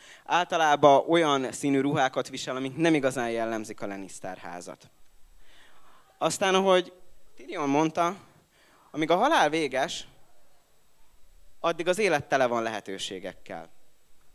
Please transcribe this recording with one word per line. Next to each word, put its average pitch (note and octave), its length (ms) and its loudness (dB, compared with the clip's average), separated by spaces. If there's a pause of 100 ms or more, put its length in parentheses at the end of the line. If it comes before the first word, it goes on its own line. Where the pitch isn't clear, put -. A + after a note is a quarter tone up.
(260)
Általában D3+ 840 6
olyan C#3+ 440 2
színű C#3 300 0
ruhákat C#3 480 0
visel, C3 260 -8
amik C3 200 -6
nem E3 180 2
igazán B2+ 380 0
jellemzik A2+ 500 -4
a A2 60 -6
Lannister F#2+ 500 -10
házat. F2 520 -14 (1300)
Aztán, F#3 380 0
ahogy F#3 380 4 (420)
Tyrion F3 340 -4
mondta, D#3+ 640 0 (640)
amíg D3+ 160 0
a F3 40 6
halál A#3 340 4
véges, D3 580 -2 (1500)
addig E3 280 -2
az F3+ 100 2
élet E3+ 300 0
tele C3+ 180 2
van A#2 180 0
lehetőségekkel. F#2+ 1080 -8 (640)